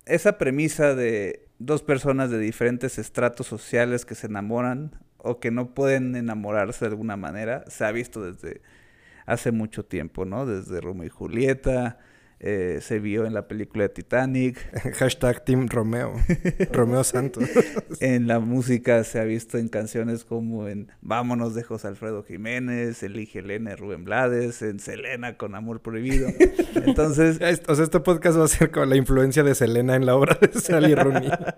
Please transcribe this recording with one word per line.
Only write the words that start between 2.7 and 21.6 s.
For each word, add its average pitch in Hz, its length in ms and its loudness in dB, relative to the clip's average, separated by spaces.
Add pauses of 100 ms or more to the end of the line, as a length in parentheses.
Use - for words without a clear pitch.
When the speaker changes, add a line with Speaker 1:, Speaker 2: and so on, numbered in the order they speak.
Speaker 1:
estratos 120 500 -2
sociales 120 580 -2
que - 80 -12
se 110 140 -12
enamoran 123 640 -4 (260)
o 120 220 -4
que 120 100 -2
no 120 240 -4
pueden 135 420 2
enamorarse 107 680 -2
de 107 60 -2
alguna 107 240 -6
manera, 101 520 -6
se - 160 -6
ha 107 80 0
visto 117 300 -8 (100)
desde - 300 -14 (640)
hace 123 240 -2
mucho 110 340 -4
tiempo, 85 400 -8
¿no? 104 220 -6
Desde 95 340 -6
Romeo 87 260 -10
y - 40 -10
Julieta, 123 880 -2 (420)
eh, 92 400 -2
se 110 200 -4
vio 107 260 -2
en 110 80 -6
la 104 140 -6
película 104 340 -4
de 98 80 2
Titanic. 127 680 0 (240)
Speaker 2:
<laughs> 123 140 -6
Hashtag 123 500 0
Team 127 240 2
Romeo. 113 460 -2 (300)
<laughs> 175 280 0
Romeo 123 300 4
Santos. - 420 0 (560)
Speaker 1:
En 123 280 2
la 117 100 2
música 120 640 2
se 113 160 -4
ha 110 60 0
visto 113 340 -4
en 117 100 -2
canciones 113 560 -4
como 113 440 -6
en 101 240 -10 (100)
Vámonos 117 540 -2
de 117 80 -6